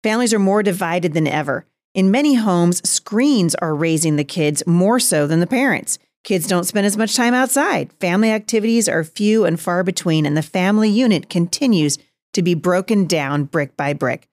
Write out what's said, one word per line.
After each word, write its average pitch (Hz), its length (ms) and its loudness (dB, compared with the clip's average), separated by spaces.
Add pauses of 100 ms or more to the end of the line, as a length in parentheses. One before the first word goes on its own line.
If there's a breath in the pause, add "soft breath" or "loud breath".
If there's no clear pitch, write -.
Families 220 280 0
are 220 60 2
more 202 240 2
divided 180 500 -2
than 160 140 0
ever. 139 400 -4 (280)
In 190 180 2
many 277 240 2
homes, 175 520 0
screens 214 680 0
are 156 180 -2
raising 160 400 0
the 147 80 0
kids 147 420 -2
more 185 360 2
so 151 260 0
than 160 140 0
the 175 80 0
parents. 247 500 -2 (240)
Kids 180 240 -2
don't 180 160 0
spend 196 240 -2
as 202 100 0
much 214 200 -2
time 240 180 2
outside. 269 600 -2
Family 196 360 0
activities 220 580 0
are 165 140 0
few 214 420 0
and 165 140 0
far 180 240 -2
between, 170 420 0
and 147 120 0
the 156 60 0
family 202 460 0
unit 208 400 2
continues 175 680 0 (360 soft breath)
to 190 60 0
be 175 140 2
broken 185 520 0
down 147 360 -2
brick 139 340 -4
by 143 160 -2
brick. 139 400 -4